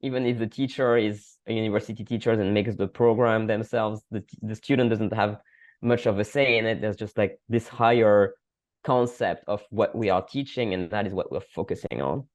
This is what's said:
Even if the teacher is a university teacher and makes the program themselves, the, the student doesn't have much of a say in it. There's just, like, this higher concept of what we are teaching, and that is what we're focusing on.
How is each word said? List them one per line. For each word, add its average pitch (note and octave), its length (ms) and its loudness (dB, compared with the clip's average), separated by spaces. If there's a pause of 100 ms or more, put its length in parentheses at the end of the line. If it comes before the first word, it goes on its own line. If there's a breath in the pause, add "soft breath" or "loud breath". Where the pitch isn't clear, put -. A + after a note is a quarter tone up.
Even C3 240 -2
if A#2+ 120 0
the A2+ 100 -2
teacher C3 500 0
is G#2 400 -2 (100)
a A2+ 60 -4
university G#2+ 500 -2
teacher A#2 280 -2
and G#2 220 2
makes G#2 220 0
the F#2+ 120 -2
program A2+ 600 2
themselves, G#2+ 540 -2 (100)
the, G#2 120 -6 (180)
the G#2+ 140 -8
student B2+ 340 0
doesn't G#2+ 240 0
have G#2 260 -2 (420 soft breath)
much A#2 240 0
of G#2 140 0
a G#2 40 2
say B2+ 340 2
in A2 80 0
it. A2+ 160 -2
There's G#2+ 140 -2
just, - 220 -10
like, G2+ 220 0 (100)
this A2+ 180 0
higher A2 680 4 (500)
concept A#2+ 640 0
of G#2 220 -4
what - 260 0
we A2 140 0
are F#2+ 120 2
teaching, B2+ 520 -4
and F#2 180 -4
that G#2 160 -4
is F#2+ 60 -8
what F#2 180 -4
we're - 80 -4
focusing - 640 -8
on. D2+ 340 -4